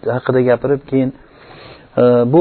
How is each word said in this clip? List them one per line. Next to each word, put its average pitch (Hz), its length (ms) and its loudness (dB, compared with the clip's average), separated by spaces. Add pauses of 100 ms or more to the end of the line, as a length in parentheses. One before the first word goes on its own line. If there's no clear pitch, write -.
haqida 127 380 -2
gapirib, 127 460 0
keyin, 135 240 -2
e, - 920 -10 (240)
bu 147 140 2